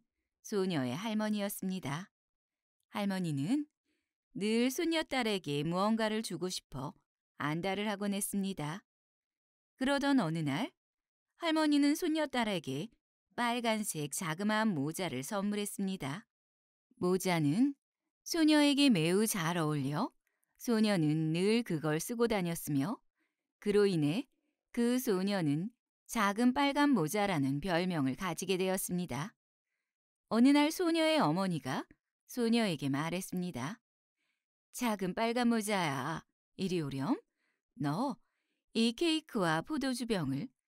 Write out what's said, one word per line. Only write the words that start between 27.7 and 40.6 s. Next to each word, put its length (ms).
가지게 420
되었습니다. 760
어느 220
날 220
소녀의 480
어머니가 640
소녀에게 640
말했습니다. 880
"작은 420
빨간 320
모자야, 800
이리 240
오렴. 380
너 420
이 200
케이크와 680
포도주 440
병을 420